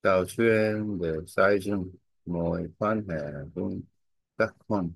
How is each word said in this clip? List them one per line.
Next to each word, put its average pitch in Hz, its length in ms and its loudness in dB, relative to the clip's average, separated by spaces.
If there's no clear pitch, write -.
trò 92 260 4
chuyện 107 720 2
để 82 120 -2
xây 98 340 4
dựng 98 300 -4
mối 85 520 -2
quan 107 300 -2
hệ 80 140 -4
vững 95 260 -4
chắc 110 160 2
hơn. 95 280 0